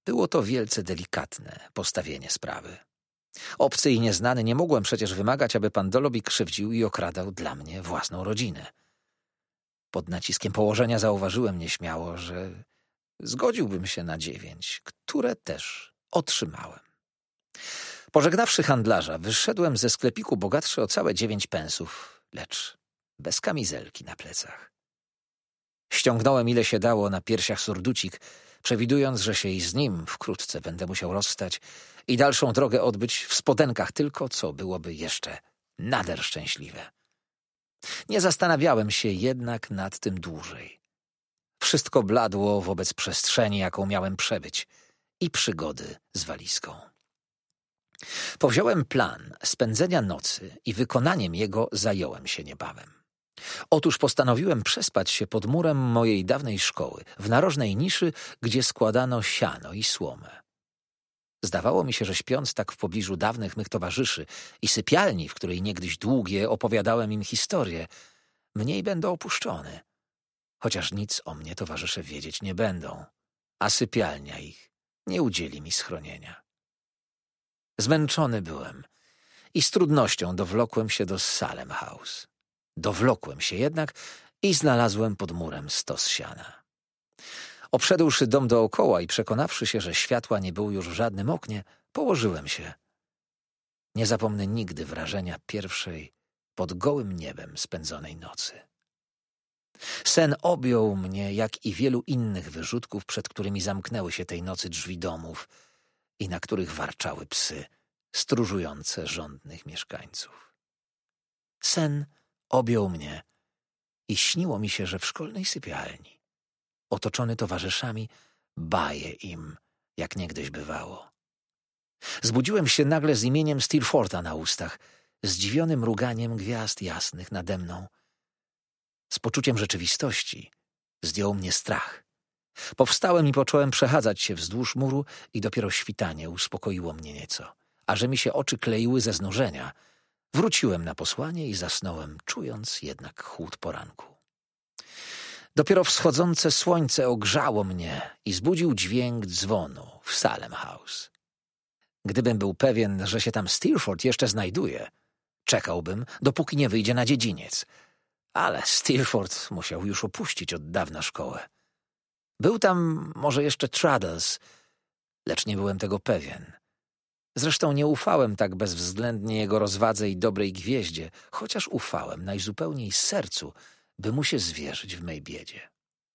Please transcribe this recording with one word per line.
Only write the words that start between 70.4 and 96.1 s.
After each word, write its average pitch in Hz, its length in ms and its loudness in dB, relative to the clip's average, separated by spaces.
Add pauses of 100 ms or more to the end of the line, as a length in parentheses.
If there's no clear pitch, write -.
Chociaż 98 300 -2
nic 101 320 -2
o 78 100 -10
mnie 78 200 -12
towarzysze 80 480 -6
wiedzieć 73 400 -10
nie 95 120 -4
będą, 92 500 -2 (540)
a 107 120 2
sypialnia 73 680 0
ich - 320 -18 (360)
nie 185 160 2
udzieli 82 400 -2
mi 78 100 -6
schronienia. - 680 -6 (1400)
Zmęczony 139 600 2
byłem 71 420 -10 (720)
i 156 80 4
z - 80 4
trudnością 135 680 4
dowlokłem 110 540 0
się 101 160 0
do 95 120 -2
Salem - 520 -2
House. - 580 -10 (480)
Dowlokłem 95 640 0
się - 160 -2
jednak 147 360 0 (500)
i 196 120 4
znalazłem 113 640 4
pod 87 160 -6
murem 76 380 -6
stos - 380 -2
siana. - 540 -6 (1120)
Obszedłszy 156 540 6
dom 127 220 4
dookoła 113 520 6
i 87 60 -4
przekonawszy 113 600 0
się, 110 140 0
że 101 140 -4
światła 117 440 0
nie 92 140 -2
było 104 180 -2
już 95 180 -2
w 85 40 -8
żadnym 104 380 0
oknie, 107 340 -4 (280)
położyłem 113 560 2
się. 80 260 -8 (1200)
Nie 110 120 2
zapomnę 104 400 2
nigdy 98 380 -4
wrażenia 85 520 -6 (100)
pierwszej 90 640 -8 (420)